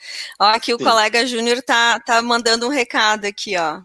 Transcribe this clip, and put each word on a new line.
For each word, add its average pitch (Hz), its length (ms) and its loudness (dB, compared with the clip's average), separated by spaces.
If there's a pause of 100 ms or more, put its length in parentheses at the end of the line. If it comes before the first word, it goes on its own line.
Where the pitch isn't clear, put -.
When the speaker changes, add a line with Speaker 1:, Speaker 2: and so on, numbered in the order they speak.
(400)
Speaker 1:
Ó, 196 60 2
aqui 220 280 2
o - 40 0
Speaker 2:
Sim. 370 80 -4
Speaker 1:
colega 226 420 2
Júnior 240 340 -2
tá, 233 380 2
tá 233 220 0
mandando 233 440 0
um 247 40 -2
recado 226 560 0
aqui, 202 320 -6
ó. 160 280 -2